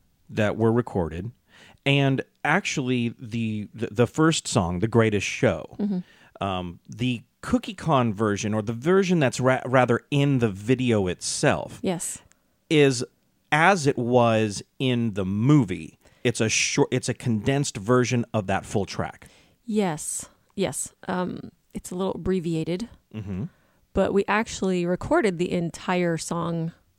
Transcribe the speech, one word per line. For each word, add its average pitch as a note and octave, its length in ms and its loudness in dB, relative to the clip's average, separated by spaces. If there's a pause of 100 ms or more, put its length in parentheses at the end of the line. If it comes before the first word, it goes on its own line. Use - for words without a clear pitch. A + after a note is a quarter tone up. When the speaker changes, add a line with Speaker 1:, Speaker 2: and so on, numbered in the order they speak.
(300)
Speaker 1:
that G#2+ 280 0
were A2+ 160 4
recorded, F#2+ 580 -2 (540)
and C#3 380 2 (200)
actually B2+ 760 -2
the, A2 540 -4
the, A2 180 -6
the A2+ 160 4
first D#3 400 2
song, F2+ 320 0
The G#2+ 80 2
Greatest A2 400 2
Show, - 520 0
Speaker 2:
Mm-hmm. - 640 -6
Speaker 1:
um, F2+ 360 -4 (100)
the A#2 340 -4 (180)
Cookie A#3+ 320 -2
Con C3 400 2
version, G#2 400 -2
or A2 80 0
the A2 120 -6
version F3 460 2
that's C3 200 2
ra-, B2+ 260 2
rather B2 360 2 (100)
in C#3+ 280 4
the A#2 100 2
video G#2+ 580 0
itself, - 760 -2
Speaker 2:
Yes. - 380 -6 (500)
Speaker 1:
is C#3 340 4 (480)
as E3 340 4
it C#3 120 2
was A#2 640 2 (160)
in A#2+ 340 0
the F#2+ 120 -4
movie. G2+ 720 2 (240)
It's A#2+ 160 0
a A2 100 2
short, - 420 0
it's B2+ 180 -2
a B2 40 -2
condensed B2+ 640 -2
version A#2+ 560 2
of G#2 140 -2
that F#2+ 180 -2
full G2 200 -2
track. - 420 -10 (380)
Speaker 2:
Yes. G3 640 -4 (260)
Yes. - 380 -4 (140)
Um, - 440 -6 (220)
it's - 180 -12
a F3+ 40 -8
little F#3 180 -2
abbreviated, F3 760 -2 (260)
Speaker 1:
Mm-hmm. G2+ 300 -8 (500)
Speaker 2:
but F#3+ 200 2
we G3 140 2
actually F#3+ 580 -2
recorded F#3 520 0
the F3 140 -2
entire F3 680 -2
song, E3+ 540 -4 (280)